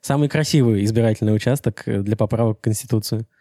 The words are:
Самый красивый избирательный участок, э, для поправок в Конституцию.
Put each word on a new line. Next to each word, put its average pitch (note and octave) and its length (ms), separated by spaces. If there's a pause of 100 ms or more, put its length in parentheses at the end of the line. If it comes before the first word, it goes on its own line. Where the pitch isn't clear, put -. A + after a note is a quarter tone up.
Самый C#3+ 280
красивый B2 540
избирательный A2 520
участок, A#2+ 500
э, G#2+ 140
для G#2 160
поправок A2+ 420
в - 40
Конституцию. A2 640 (140)